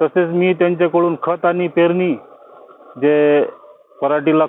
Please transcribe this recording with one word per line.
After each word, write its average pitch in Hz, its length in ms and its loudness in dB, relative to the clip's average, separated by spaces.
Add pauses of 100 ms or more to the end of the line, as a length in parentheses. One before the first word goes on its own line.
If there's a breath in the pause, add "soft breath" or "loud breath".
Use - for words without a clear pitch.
तसेच 170 260 0
मी 175 260 0
त्यांच्याकडून 170 680 0
खत 170 220 -4
आणि 175 240 -2
पेरणी, 170 460 0 (840)
जे 147 460 2 (560)
पराठीला 151 460 0